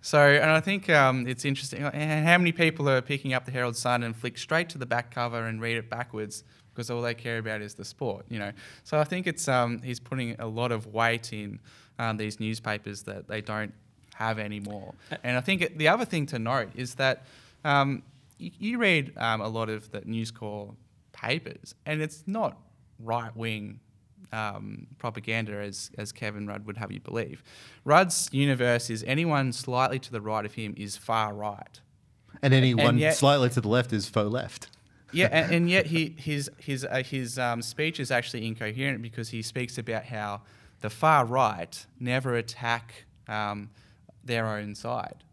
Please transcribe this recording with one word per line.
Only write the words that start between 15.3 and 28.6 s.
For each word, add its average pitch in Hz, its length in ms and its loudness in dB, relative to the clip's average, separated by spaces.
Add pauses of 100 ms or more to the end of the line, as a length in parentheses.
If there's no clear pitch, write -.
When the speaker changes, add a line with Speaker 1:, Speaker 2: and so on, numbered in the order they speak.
Speaker 1:
I 127 40 2
think 190 200 0
it, 156 160 -2
the 151 120 4
other 220 160 4
thing 151 220 -2
to 123 120 -4
note 117 360 -2
is 123 200 -8
that, 131 300 0 (400)
um, 139 380 4 (360)
y-, 175 200 -12
you 226 180 -2
read, 175 400 2
um, 113 240 0
a 104 80 -2
lot 113 200 -2
of 107 220 -6
the 104 100 -8
News 113 300 -4
Corp 104 440 -10 (380)
papers, - 600 -6 (120)
and 156 160 -2
it's 156 260 -8
not 196 300 -4 (420)
right-wing, 113 800 -4 (540)
um, 104 540 -8 (100)
propaganda 110 560 -4
as, 101 440 -8
as 107 140 -8
Kevin 104 360 -8
Rudd 104 180 -8
would 104 120 -8
have 107 140 -6
you 101 80 -8
believe. 92 440 -8 (420)
Rudd's 170 480 6
universe 123 560 4